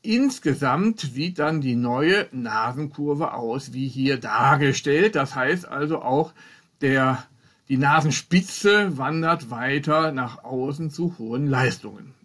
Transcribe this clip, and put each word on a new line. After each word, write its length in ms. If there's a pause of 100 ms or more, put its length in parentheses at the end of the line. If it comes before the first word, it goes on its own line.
Insgesamt 960
sieht 380
dann 220
die 140
neue 580
Nasenkurve 1000
aus, 380
wie 160
hier 300
dargestellt. 1000
Das 180
heißt 340
also 340
auch, 300 (480)
der, 440 (440)
die 80
Nasenspitze 1200
wandert 540
weiter 640
nach 320
außen 460
zu 280
hohen 300
Leistungen. 640 (100)